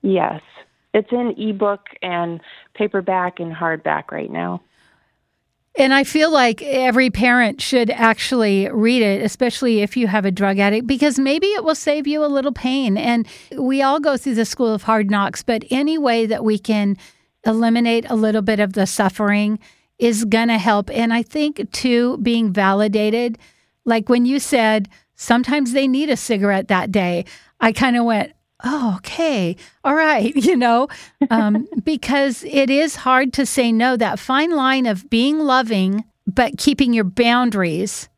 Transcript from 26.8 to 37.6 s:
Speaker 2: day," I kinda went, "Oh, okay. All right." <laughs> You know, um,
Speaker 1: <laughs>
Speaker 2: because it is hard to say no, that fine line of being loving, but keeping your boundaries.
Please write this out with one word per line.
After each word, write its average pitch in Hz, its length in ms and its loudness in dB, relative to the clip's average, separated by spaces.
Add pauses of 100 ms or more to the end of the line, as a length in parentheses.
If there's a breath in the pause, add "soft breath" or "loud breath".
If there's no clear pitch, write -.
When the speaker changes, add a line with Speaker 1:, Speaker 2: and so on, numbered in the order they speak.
Speaker 2:
day," 180 340 0 (360 loud breath)
I 226 120 2
kinda 240 300 0
went, 226 300 -2 (320)
"Oh, 247 320 -2
okay. 196 600 -2 (280 loud breath)
All 277 100 2
right." 302 400 2
<laughs> 269 160 2
You 359 60 4
know, 240 320 2 (420 loud breath)
um, 220 440 2
Speaker 1:
<laughs> 247 100 -4
Speaker 2:
because 277 600 -2
it 269 260 0
is 294 260 0
hard 254 380 2
to 277 100 0
say 233 280 0
no, 240 260 2
that 208 200 -2
fine 294 340 0
line 262 340 0
of 208 240 -4
being 262 280 2
loving, 220 640 0 (220)
but 233 300 0
keeping 262 380 2
your 220 100 2
boundaries. 202 1120 0